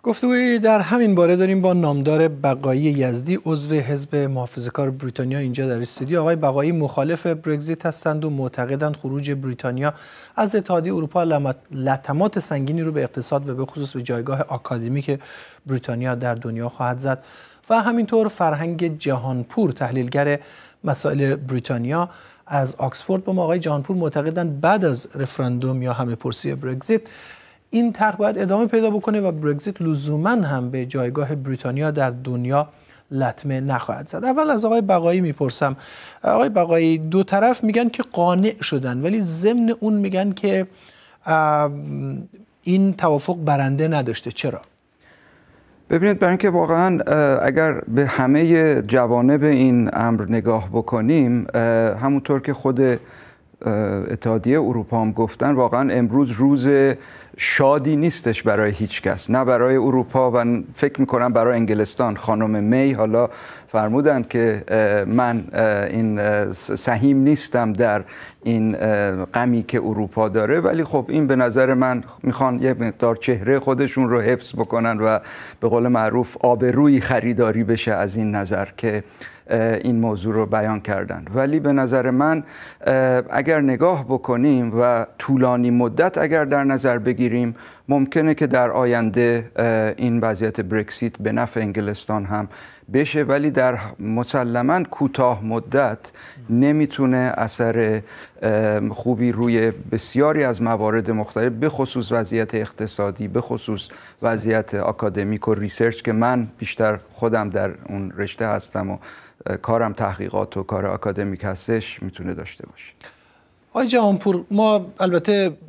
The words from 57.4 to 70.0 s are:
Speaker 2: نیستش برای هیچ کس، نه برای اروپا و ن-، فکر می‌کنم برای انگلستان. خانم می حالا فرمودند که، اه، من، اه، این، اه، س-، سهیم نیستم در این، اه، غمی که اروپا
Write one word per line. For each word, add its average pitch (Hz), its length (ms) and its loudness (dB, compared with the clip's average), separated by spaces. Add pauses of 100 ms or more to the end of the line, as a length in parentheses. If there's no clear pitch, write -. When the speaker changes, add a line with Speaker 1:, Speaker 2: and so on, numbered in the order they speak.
Speaker 2:
نیستش 143 460 0
برای 104 300 2
هیچ 101 300 -4
کس، 95 280 -2
نه 127 140 4
برای 127 320 4
اروپا 127 540 2
و 120 140 2
ن-، 117 200 0 (100)
فکر - 260 0
می‌کنم 123 320 2
برای 117 240 4
انگلستان. 107 600 0
خانم 107 480 0
می 131 280 4
حالا 110 360 2 (400)
فرمودند 120 600 2
که، 113 400 0
اه، 104 360 2
من، 117 480 0
اه، 104 320 2
این، 110 340 -2
اه، 104 340 0
س-، 104 220 -6
سهیم 123 420 2
نیستم 135 560 2
در 104 300 2 (400)
این، 110 380 0
اه، 101 440 0
غمی 120 380 0
که - 160 -2
اروپا 107 500 -2